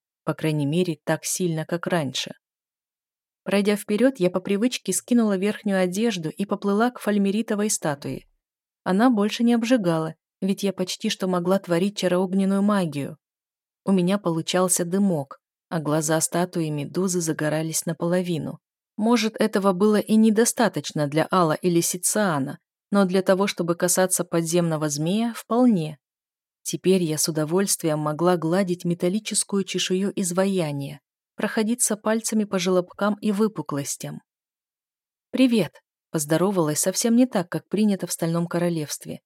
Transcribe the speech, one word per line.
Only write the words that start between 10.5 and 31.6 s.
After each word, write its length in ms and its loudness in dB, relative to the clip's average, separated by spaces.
я 100 -2
почти 360 -4
что 180 -4
могла 320 2
творить 380 0
чароогненную 640 0
магию. 560 -2
У 80 -2
меня 280 2
получался 680 0
дымок, 540 -2
а 100 -4
глаза 420 0
статуи 480 -2
медузы 520 -2
загорались 640 -2
наполовину. 720 -2
Может, 420 0
этого 340 2
было 260 2
и 160 0
недостаточно 920 2
для 240 0
Алла 220 4
или 280 2
Сициана, 800 -2
но 140 4
для 180 2
того, 240 4
чтобы 280 -2
касаться 480 0
подземного 680 0
змея, 460 -2
вполне. 600 0
Теперь 400 2
я 160 0
с 100 0
удовольствием 720 0
могла 380 0
гладить 480 -2
металлическую 760 -2
чешую 520 -2
изваяния, 840 -2
проходиться 600 -2